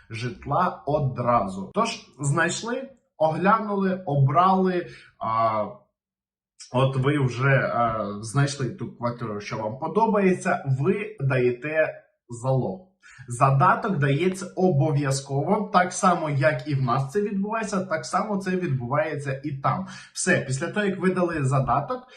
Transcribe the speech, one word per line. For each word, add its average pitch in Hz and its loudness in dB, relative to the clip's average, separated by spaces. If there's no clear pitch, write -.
житла 127 -2
одразу. 120 0
Тож - -2
знайшли, 180 -2
оглянули, 190 0
обрали, 175 2
а, 110 0
от 135 2
ви 143 2
вже, 127 2
е, 117 2
знайшли 135 0
ту - -10
квартиру, 113 -6
що 113 -8
вам 110 -6
подобається, 196 2
ви 185 -2
даєте 135 0
залог. 123 0
Задаток 143 4
дається 147 0
обов'язково, 147 2
так 180 4
само, 175 2
як 143 0
і 147 -2
в 131 -2
нас 131 0
це 208 0
відбувається, 208 -2
так 160 -4
само 202 -2
це 190 -4
відбувається 143 -2
і 151 -6
там. 120 -2
Все, - 0
після 131 -4
того, 208 -2
як 190 -2
ви 180 2
дали 165 0
задаток, 135 0